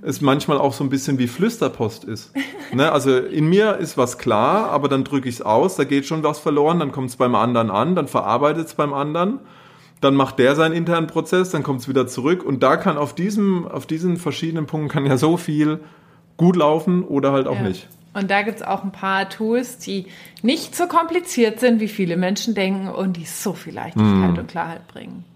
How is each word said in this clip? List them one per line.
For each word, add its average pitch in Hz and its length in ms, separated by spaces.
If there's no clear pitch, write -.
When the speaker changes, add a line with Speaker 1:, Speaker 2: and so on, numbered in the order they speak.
Speaker 1:
es 139 200
manchmal 143 380
auch 135 140
so - 100
ein 135 60
bisschen 135 280
wie 123 100
Flüsterpost 135 760
ist. 117 340
Speaker 2:
<laughs> 277 60
Speaker 1:
Ne? 143 200
Also 135 260
in 151 320
mir 202 280
ist - 200
was 123 220
klar, 131 500
aber 143 200
dann 135 160
drück 135 200
ich's 117 160
aus, 135 340
da 151 100
geht 139 200
schon 160 160
was 151 160
verloren, 156 420
dann 143 120
kommt's 131 240
beim 123 180
anderen 117 380
an, 131 240
dann 151 120
verarbeitet's 143 680
beim 147 180
anderen, 165 460
dann 139 120
macht 135 240
der 131 180
seinen 160 180
internen 165 340
Prozess, 180 420
dann 156 140
kommt's 127 260
wieder 170 160
zurück 160 380
und 131 180
da 135 160
kann 170 200
auf 147 180
diesem, 196 520
auf - 200
diesen 170 300
verschiedenen 160 500
Punkten 151 220
kann 147 180
ja 135 100
so 151 200
viel 156 420
gut 175 200
laufen 160 460
oder 139 280
halt 135 160
auch - 80
Speaker 2:
Ja. - 80
Speaker 1:
nicht. 95 240
Speaker 2:
Und 196 180
da 202 100
gibt's 202 220
auch 196 200
ein 196 80
paar 190 380
Tools, 233 480
die 190 300
nicht 294 340
so 349 120
kompliziert 330 720
sind, 240 200
wie 214 80
viele 175 300
Menschen 196 380
denken 190 320
und 185 300
die 165 80
so - 280
viel - 200
Leichtigkeit 104 600
Speaker 1:
Mhm. 85 40
Speaker 2:
und 85 100
Klarheit 165 400
bringen. - 380